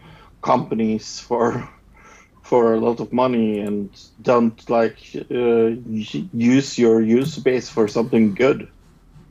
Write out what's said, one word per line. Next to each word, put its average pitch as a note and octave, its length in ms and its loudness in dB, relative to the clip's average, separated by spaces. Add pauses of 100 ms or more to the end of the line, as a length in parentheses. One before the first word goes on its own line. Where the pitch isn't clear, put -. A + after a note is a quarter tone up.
(420)
companies A2 800 -2
for, A#2+ 500 -4 (380)
<laughs> - 360 -20
for A#2 300 2
a A2 60 0
lot A#2 200 -2
of G#2 140 -10
money A#2 460 0
and G#2 300 -6 (320)
don't, A#2 480 0
like, A#2 280 0 (180)
uh, A#2 560 0 (140)
y-, A2 480 -8
use B2 440 2
your A2+ 240 4
user A#2+ 400 0
base B2+ 280 -2
for A2 180 0
something A2+ 460 0
good, A#2+ 340 0 (640)